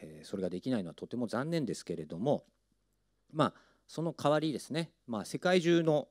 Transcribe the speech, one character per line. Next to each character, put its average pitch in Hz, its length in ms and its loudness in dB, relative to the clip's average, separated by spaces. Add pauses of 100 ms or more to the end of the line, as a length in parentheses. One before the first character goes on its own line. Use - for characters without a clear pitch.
え 78 240 -16
ー、 - 20 -18
そ 101 100 -8
れ 95 60 -4
が 90 80 -2
で 90 100 -6
き 131 100 -4
な 117 100 0
い - 20 -6
の 85 60 -8
は 78 60 -12
と - 120 -10
て 117 100 -8
も 120 120 -4
残 127 200 -2
念 165 160 0
で 92 100 -2
す - 100 -10
け 87 100 -6
れ 80 120 -8
ど 82 120 -10
も、 123 260 2 (880)
ま 147 140 4
あ、 - 80 -2 (320)
そ - 160 -8
の 165 100 -2
代 147 200 2
わ 151 80 4
り 156 120 -2
で 107 60 -4
す - 140 -10
ね、 160 180 -4 (160)
ま 110 140 -4
あ、 87 40 -6
世 - 140 -6
界 185 220 4
中 170 240 4
の、 151 260 2